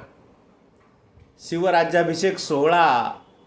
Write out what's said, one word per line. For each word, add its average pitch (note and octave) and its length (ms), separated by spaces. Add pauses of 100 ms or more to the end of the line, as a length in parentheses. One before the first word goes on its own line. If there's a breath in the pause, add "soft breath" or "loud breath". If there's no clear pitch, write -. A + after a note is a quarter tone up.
(1500)
शिवराज्याभिषेक E3+ 920
सोहळा, D3 760 (340)